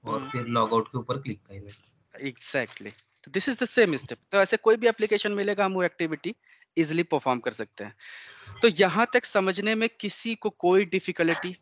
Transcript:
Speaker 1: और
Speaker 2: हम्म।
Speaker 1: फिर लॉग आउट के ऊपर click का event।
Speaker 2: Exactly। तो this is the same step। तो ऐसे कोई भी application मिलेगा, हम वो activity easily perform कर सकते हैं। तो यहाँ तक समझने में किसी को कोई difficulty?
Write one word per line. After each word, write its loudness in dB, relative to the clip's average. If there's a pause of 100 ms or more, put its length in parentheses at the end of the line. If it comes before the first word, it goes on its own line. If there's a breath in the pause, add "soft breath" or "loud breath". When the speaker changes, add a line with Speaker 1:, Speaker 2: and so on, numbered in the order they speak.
Speaker 1:
और -4
Speaker 2:
हम्म। -12
Speaker 1:
फिर -4
लॉग 0
आउट 2
के -10
ऊपर -6
click -10
का -20
event। -18 (600)
Speaker 2:
Exactly। -8 (320)
तो -20
this -2
is -4
the -2
same 4
step। -12 (140)
तो 4
ऐसे 2
कोई 4
भी 0
application 0
मिलेगा, 0
हम -2
वो 0
activity -4 (420 soft breath)
easily 2
perform 0
कर -4
सकते -10
हैं। -14 (640 loud breath)
तो 6
यहाँ 4
तक 2
समझने 0
में 0 (100)
किसी -6
को -6
कोई 4
difficulty? -2